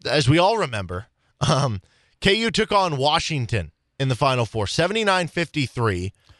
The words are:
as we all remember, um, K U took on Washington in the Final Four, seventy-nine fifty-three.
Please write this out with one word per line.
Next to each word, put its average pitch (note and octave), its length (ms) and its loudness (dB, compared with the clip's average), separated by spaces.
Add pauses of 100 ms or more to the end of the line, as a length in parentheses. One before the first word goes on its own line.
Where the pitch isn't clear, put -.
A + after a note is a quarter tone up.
as C3 240 0
we D3+ 80 6
all G3+ 200 4
remember, G#2 500 -6 (340)
um, A2+ 400 0 (400)
K G3 140 4
U A3+ 160 0
took A3 200 -2
on F#3+ 240 2
Washington C3 760 -2 (260)
in C3+ 80 0
the C3 80 2
Final B2+ 300 2
Four, G#2+ 200 -4
seventy-nine F#3 600 0
fifty-three. A#2 880 -4 (260)